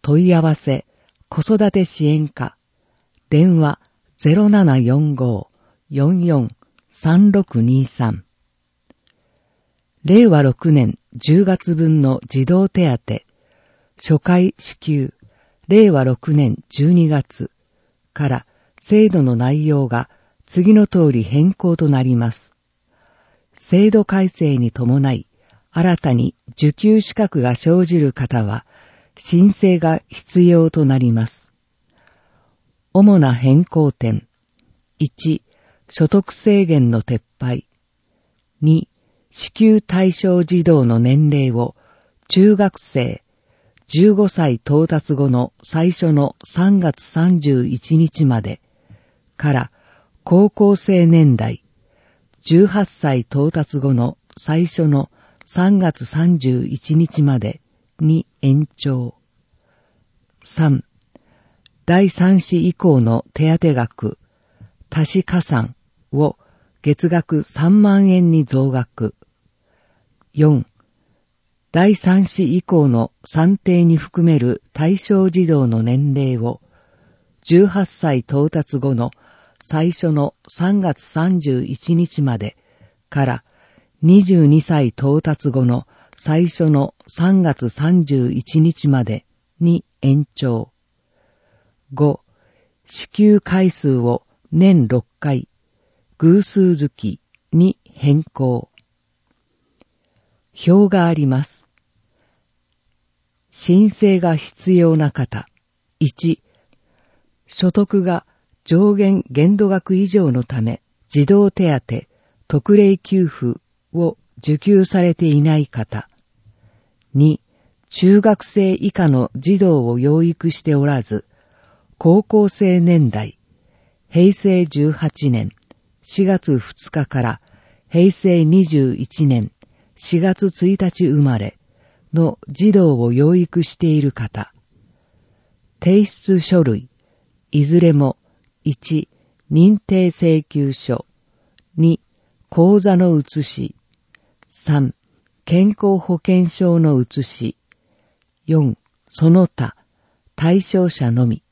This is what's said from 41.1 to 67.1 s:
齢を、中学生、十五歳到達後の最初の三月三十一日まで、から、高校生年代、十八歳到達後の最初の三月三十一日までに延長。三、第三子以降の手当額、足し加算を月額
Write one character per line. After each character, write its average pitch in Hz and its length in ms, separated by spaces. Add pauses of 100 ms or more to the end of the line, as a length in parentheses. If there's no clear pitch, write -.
齢 135 220
を、 120 240 (540)
中 202 260
学 196 240
生、 - 440 (600)
十 196 280
五 202 140
歳 151 280
到 151 320
達 156 260
後 139 160
の 123 320
最 170 300
初 165 220
の 143 300
三 190 360
月 165 240
三 170 380
十 131 260
一 123 300
日 156 280
ま 120 160
で、 101 200 (760)
か 147 160
ら、 - 180 (520)
高 196 260
校 202 260
生 180 300
年 160 300
代、 110 280 (800)
十 175 240
八 196 200
歳 135 340
到 139 320
達 147 260
後 135 160
の 120 240 (200)
最 165 280
初 165 220
の 139 240 (340)
三 190 340
月 160 260
三 165 340
十 123 260
一 139 300
日 156 280
ま 139 160
で 104 220 (380)
に 156 260 (160)
延 143 340
長。 127 400 (1300)
三、 147 420 (1000)
第 185 240
三 185 300
子 170 280
以 175 60
降 151 260
の 113 340
手 160 260
当 156 160
額、 117 420 (720)
足 160 300
し 180 40
加 175 200
算 117 320 (360)
を 143 260 (440)
月 151 280
額 160 340